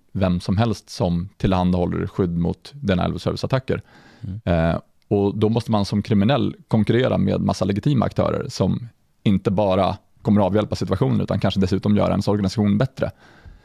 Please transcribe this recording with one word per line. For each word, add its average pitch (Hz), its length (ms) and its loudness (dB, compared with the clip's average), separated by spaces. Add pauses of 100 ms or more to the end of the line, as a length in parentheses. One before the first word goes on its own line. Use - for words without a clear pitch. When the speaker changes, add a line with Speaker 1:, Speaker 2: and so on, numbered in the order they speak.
(120)
Speaker 1:
vem 90 280 0
som 92 180 -2
helst 110 320 -2
som 87 480 -4
tillhandahåller 90 720 0
skydd 87 300 -2
mot 85 360 -4
denial 90 420 -2
of 90 60 -8
service-attacker. - 600 -2 (400)
Speaker 2:
Mm. 104 240 -10
Speaker 1:
Eh, 82 340 2 (280)
och 101 300 0
då 107 120 2
måste 117 220 -2
man 104 140 0
som 104 160 -2
kriminell 107 540 2 (120)
konkurrera 110 500 2
med 95 240 2
massa 98 240 0
legitima 104 400 0
aktörer - 440 -2
som 95 380 -2 (360)
inte 101 280 2
bara 95 460 2 (240)
kommer 104 200 4
att 95 60 2
avhjälpa 101 280 0
situationen 101 460 0
utan 95 180 -2
kanske 95 200 0
dessutom 98 380 2
göra 90 140 2
ens 92 160 0
organisation 104 500 0
bättre. - 340 -2 (540)